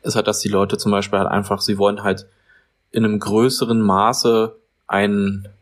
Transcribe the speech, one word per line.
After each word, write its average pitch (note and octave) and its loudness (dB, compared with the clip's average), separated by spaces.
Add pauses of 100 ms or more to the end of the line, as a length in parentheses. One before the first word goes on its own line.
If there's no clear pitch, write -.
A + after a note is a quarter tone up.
ist A2+ -4
halt, G#2+ 0
dass G#2+ -2
die G#2+ -4
Leute G2+ 0
zum G#2 -2
Beispiel G2+ 0
halt G2 0
einfach, G2+ -2
sie G#2 -2
wollen G2+ 0
halt - -2 (640)
in A2+ 0
einem G#2+ 0
größeren A2+ 0
Maße A2+ 2 (300)
ein G2 -2 (140)